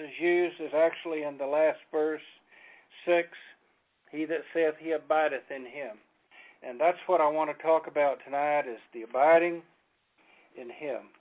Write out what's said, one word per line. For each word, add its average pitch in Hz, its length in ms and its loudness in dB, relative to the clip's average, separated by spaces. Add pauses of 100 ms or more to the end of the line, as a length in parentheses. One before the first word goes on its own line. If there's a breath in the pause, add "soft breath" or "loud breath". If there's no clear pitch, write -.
is 151 80 -12 (100)
used 175 400 2
is 151 140 -8
actually 160 500 0
in 143 140 -8
the 139 80 -6
last 151 320 2 (140)
verse 156 300 -2 (840 soft breath)
six, 170 240 2 (800)
"He 156 140 -4
that 156 160 -4 (120)
saith 156 260 2
he 160 120 -6
abideth 151 580 0
in 135 160 -12
him." 120 320 -12 (640 soft breath)
And 123 160 -12
that's 175 180 2 (100)
what 175 140 2
I 151 60 4
want 156 280 -2
to - 80 -20
talk 160 240 2
about 143 380 0
tonight, 143 420 -2
is 113 120 -10 (140)
the 117 100 -10
abiding 165 580 4 (960 soft breath)
in 120 140 -14
him. 120 400 -10 (120)